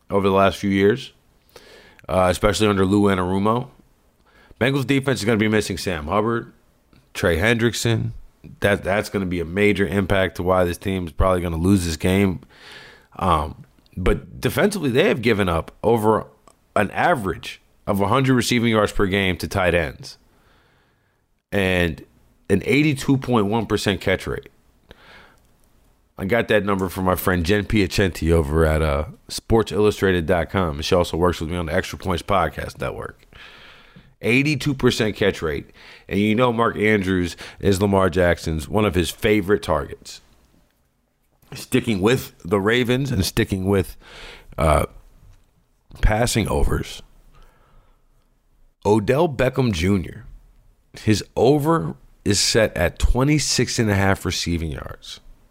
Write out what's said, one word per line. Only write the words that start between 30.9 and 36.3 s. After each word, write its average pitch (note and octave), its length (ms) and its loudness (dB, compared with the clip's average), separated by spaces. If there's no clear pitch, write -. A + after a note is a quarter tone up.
also F2 220 0
works F2 240 0
with D#2 100 -6
me F2 60 -6
on F2 100 -6
the D#2 80 -4
Extra - 240 -4
Points F2 240 -4
Podcast E2+ 560 -4
Network. - 420 -10
Eighty-two C#3 520 0
percent A#2 420 0
catch G2 260 0
rate. D#2 280 -6
And G2 120 -2
you G#2 160 2